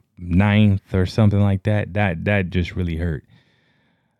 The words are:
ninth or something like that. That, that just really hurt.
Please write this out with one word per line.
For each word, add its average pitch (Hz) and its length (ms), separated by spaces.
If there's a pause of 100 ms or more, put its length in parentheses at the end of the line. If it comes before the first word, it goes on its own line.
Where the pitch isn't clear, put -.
(160)
ninth 98 800
or 92 100
something 101 360
like 98 240
that. 104 300
That, 92 300
that 98 260
just 87 260
really 87 200
hurt. 80 280 (960)